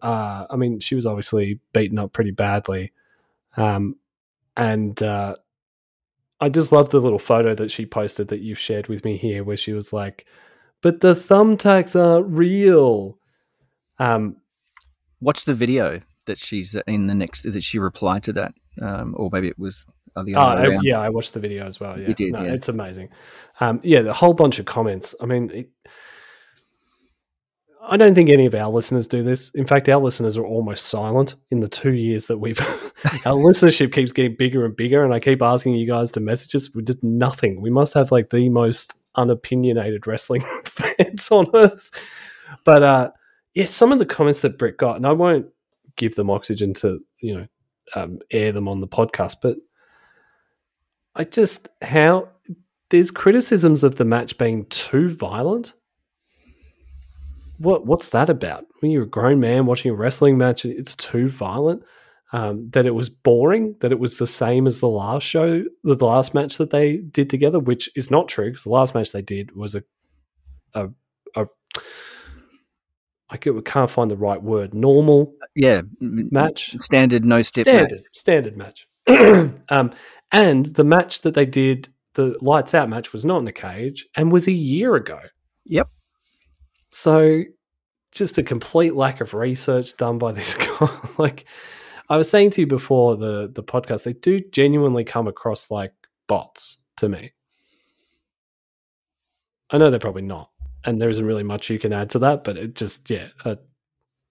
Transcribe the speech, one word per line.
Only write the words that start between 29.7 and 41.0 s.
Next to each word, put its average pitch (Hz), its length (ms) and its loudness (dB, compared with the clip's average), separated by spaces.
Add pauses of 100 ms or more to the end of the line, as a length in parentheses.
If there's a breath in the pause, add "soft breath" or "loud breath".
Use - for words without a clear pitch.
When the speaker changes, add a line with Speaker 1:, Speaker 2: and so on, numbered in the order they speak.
Speaker 1:
our 139 140 4
listeners 117 340 -2
are 113 80 -4
almost 113 420 -6
silent 113 500 -2 (140)
in 123 100 -2
the 104 80 -4
two - 260 -4
years 113 320 -4
that 117 120 -4
we've, 113 220 -6
<laughs> - 640 -8
our 127 100 0
listenership 156 580 6
keeps 127 200 0
getting 123 240 0
bigger 127 300 0
and 110 100 -6
bigger, 131 280 2
and 127 100 2
I 117 60 0
keep 135 200 2
asking 123 340 2
you 117 120 -2
guys 120 260 -2
to 110 80 -6
message 110 340 -6
us 139 200 -6
with 113 120 -8
just 127 160 -4
nothing. 117 600 -2
We 113 80 -4
must 143 240 2
have, 139 180 2
like, 120 180 2
the 123 200 2
most 120 420 0 (240)
unopinionated 117 920 -2
wrestling 117 360 -6 (120)
<laughs> - 100 -16
fans - 640 -4